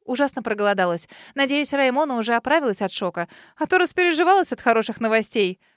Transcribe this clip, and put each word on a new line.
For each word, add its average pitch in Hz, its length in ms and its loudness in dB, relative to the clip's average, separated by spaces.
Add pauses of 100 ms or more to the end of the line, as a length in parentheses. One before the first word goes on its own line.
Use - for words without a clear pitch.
Ужасно 262 380 -2
проголодалась. 202 680 0 (260)
Надеюсь, 277 380 0
Раймона 277 440 0
уже 233 180 0
оправилась 254 480 0
от 190 80 -2
шока, 175 380 -6 (280)
а 311 100 -4
то 370 120 2
распереживалась 349 720 2
от - 80 -8
хороших 226 400 0
новостей. 214 600 0 (160)